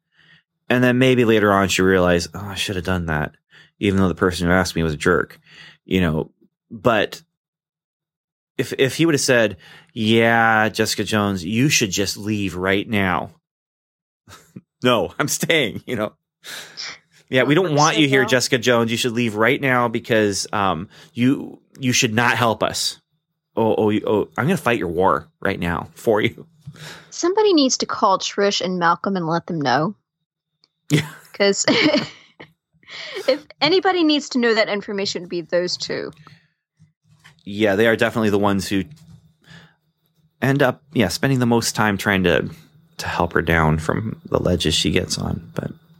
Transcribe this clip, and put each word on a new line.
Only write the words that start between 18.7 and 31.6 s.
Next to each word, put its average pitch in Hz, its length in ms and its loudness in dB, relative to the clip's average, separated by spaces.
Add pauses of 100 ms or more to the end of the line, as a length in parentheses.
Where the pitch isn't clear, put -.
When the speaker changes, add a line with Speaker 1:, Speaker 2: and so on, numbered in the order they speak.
Speaker 1:
You 117 60 -2
should 120 160 -2
leave 113 220 -2
right 113 240 2
now 127 280 0
because, 110 640 -2
um, 95 340 -2 (260)
you, - 460 -2 (200)
you 127 120 -2
should 117 220 0
not 117 240 2
help 113 260 0
us. - 360 -4 (560)
Oh, 113 220 0
oh, 107 120 2
you, 107 180 -2
oh, 104 300 0
I'm 120 80 -2
gonna 180 120 0
fight 120 220 0
your 87 80 -4
war 85 400 0 (120)
right 98 200 -4
now 87 360 -4
for 107 260 0
you. - 240 -4 (640)
Speaker 2:
Somebody 403 440 0
needs 269 240 2
to - 80 -6
call 196 340 -2
Trish - 440 -2
and 185 160 -4
Malcolm 175 380 0
and 170 100 -4
let 165 200 -4
them 165 140 -6
know. 139 340 0 (920)
Speaker 1:
Yeah. - 180 2 (260)
Speaker 2:
'Cause - 340 -6